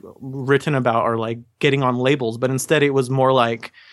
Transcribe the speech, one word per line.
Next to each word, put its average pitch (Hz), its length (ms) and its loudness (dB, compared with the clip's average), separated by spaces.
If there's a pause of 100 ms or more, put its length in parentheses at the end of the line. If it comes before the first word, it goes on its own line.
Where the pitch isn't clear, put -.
(220)
written 135 540 -2
about 120 300 0
or, 113 120 0
like, 113 220 -6 (200)
getting 139 240 2
on 127 140 0
labels. 127 400 0
But 127 120 -2
instead 143 340 2
it 143 100 2
was 131 160 0
more 131 240 2
like, 117 380 0 (220)